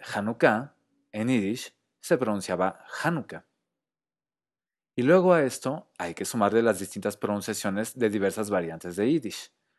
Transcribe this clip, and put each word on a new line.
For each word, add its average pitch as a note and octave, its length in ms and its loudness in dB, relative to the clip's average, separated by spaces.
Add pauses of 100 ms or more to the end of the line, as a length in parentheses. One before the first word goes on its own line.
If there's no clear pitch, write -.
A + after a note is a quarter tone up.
(140)
Hanukkah, A2+ 600 2 (380)
en G#2+ 160 -2
yiddish, A#2 460 0 (260)
se - 160 0
pronunciaba F#2+ 680 -2 (180)
Hanukkah. D#3 420 -4 (1500)
Y B2+ 60 -2
luego F3+ 300 6
a E3 120 6
esto C3 540 -4
hay F2 160 -6
que - 100 -6
sumarle G#2+ 380 2
las A2 180 2
distintas G2 360 -6
pronunciaciones G#2 840 -4
de A#2 120 2
diversas G2+ 400 -2
variantes F2 460 -4
de G2+ 120 0
yiddish. C3+ 440 -4 (260)